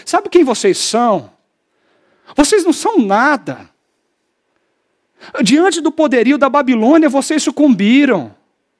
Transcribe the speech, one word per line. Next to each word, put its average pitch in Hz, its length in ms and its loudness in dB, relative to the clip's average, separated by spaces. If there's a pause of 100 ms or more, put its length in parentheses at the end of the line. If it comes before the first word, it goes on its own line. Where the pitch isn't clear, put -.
"Sabe 381 240 -4
quem 339 160 4
vocês 208 320 -2
são? 214 540 -2 (1040)
Vocês 330 260 2
não 339 120 0
são 427 240 -2
nada. 208 720 -2 (1700)
Diante 320 380 2
do 311 100 0
poderio 269 460 0
da 269 140 0
Babilônia, 269 580 2
vocês 277 340 -2
sucumbiram. 240 920 0 (440)